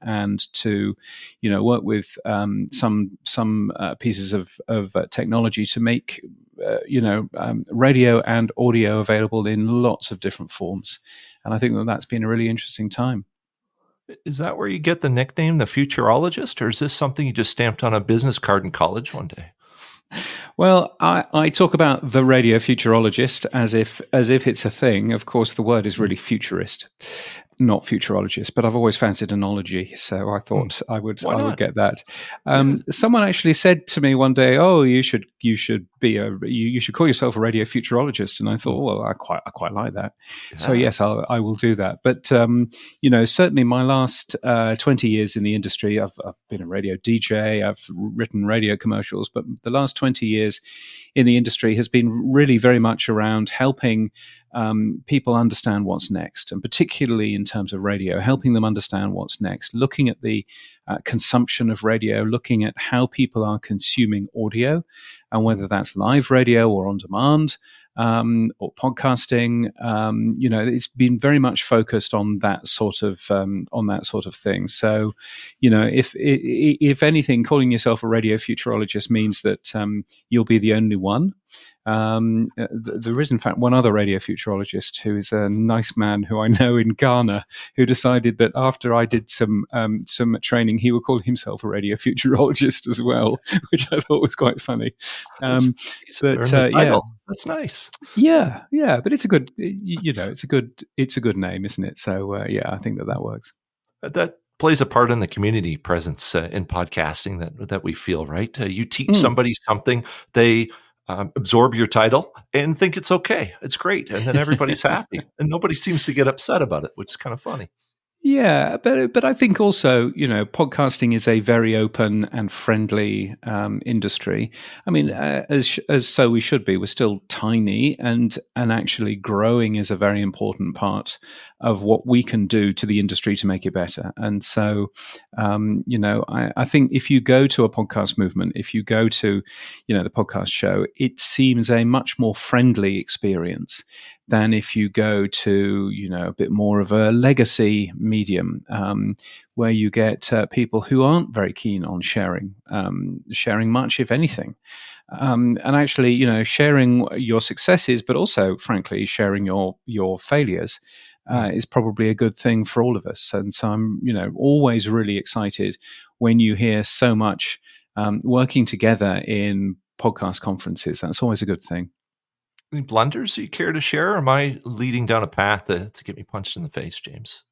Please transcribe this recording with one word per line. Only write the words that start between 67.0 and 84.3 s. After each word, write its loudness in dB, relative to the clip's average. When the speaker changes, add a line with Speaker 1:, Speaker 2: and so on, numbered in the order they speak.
Speaker 1:
um, 2
or -10
podcasting. 0
Um, -2
you 0
know, 0
it's -2
been 2
very 4
much 0
focused 0
on 0
that -2
sort -2
of, -4
um, -2
on -2
that -2
sort -6
of -14
thing. -4
So, 0
you 6
know, 4
if, 0
i-, -12
i-, 2
if 4
anything, 4
calling 4
yourself 0
a -4
radio 2
futurologist -4
means 0
that, -2
um, -4
you'll 2
be 4
the 4
only 2
one. 0
Um, 0
uh, -6
th-, -8
there -2
is, -2
in 0
fact, -4
one 4
other 6
radio 2
futurologist -6